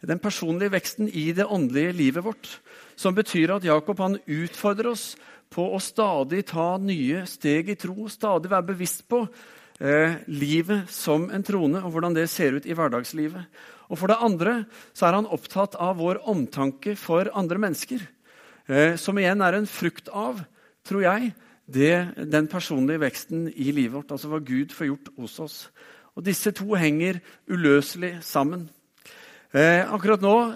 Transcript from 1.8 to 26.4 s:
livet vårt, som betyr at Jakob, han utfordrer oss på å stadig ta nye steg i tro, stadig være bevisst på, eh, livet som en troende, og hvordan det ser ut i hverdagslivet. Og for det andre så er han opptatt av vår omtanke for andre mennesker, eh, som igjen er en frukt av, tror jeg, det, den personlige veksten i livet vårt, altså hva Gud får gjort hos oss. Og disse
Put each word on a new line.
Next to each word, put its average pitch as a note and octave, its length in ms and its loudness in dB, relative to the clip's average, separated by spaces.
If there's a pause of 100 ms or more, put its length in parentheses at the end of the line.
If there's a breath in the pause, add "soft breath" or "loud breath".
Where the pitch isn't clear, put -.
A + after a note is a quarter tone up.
livet D#3 280 2
vårt, - 360 -10 (360 loud breath)
som F#3 200 0
betyr F#3 400 2
at G3 80 -4
Jakob, D#3 360 2
han G3 280 0
utfordrer G3+ 640 -2
oss - 240 -8 (340 loud breath)
på F#3 240 -4
å F#3+ 60 -2
stadig F3+ 680 0
ta E3+ 320 -2
nye F3+ 480 -2
steg D#3+ 440 0
i G#3 60 -2
tro, G3 320 -10
stadig F#3 420 0
være F#3 180 2
bevisst F3+ 400 -6
på, A#3+ 200 0 (520 loud breath)
eh, D#3 360 4 (120)
livet E3 600 0
som D#3+ 400 0
en G3 140 -4
troende, F#3 400 0
og F3+ 100 -6
hvordan E3+ 200 0
det E3 160 2
ser C#3+ 220 0
ut C#3+ 140 -4
i E3 80 -6
hverdagslivet. D#3 720 -2 (440 loud breath)
Og F3 80 -6
for F#3 100 -2
det A3 120 6
andre A3 460 2 (280 loud breath)
så F3+ 140 2
er E3+ 60 6
han G#3 120 2
opptatt F#3+ 500 -4
av F3+ 220 -2
vår F3 300 0
omtanke C#3 720 -2
for F3 360 2
andre F3+ 240 -2
mennesker, G#3 440 -2 (680 loud breath)
eh, D3+ 280 6
som F#3+ 200 -4
igjen G3 260 2
er F3+ 140 4
en G#3 100 0
frukt - 440 -6
av, G#3 360 -6 (380 soft breath)
tror G3 180 -2
jeg, G3 320 2 (380 soft breath)
det, D3+ 600 2
den D3+ 200 4
personlige D#3 500 0
veksten D#3+ 500 -4
i C#3 200 -2
livet C3 240 0
vårt, C#3+ 180 -8
altså D3 180 -8
hva D#3 120 -4
Gud C3 320 -2
får D3 160 -2
gjort - 180 -8 (100)
hos A#2+ 240 -12
oss. D3 140 -12 (600 loud breath)
Og E3 80 -10
disse G3+ 300 0